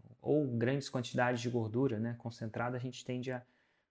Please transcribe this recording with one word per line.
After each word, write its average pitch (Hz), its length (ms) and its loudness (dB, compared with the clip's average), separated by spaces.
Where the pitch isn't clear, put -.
ou 147 260 4
grandes 123 440 2
quantidades 123 500 2
de 120 80 -2
gordura, 117 500 2
né, 117 200 -2
concentrada, 120 580 -4
a 123 40 -4
gente 127 240 -8
tende 123 280 -4
a 123 100 -6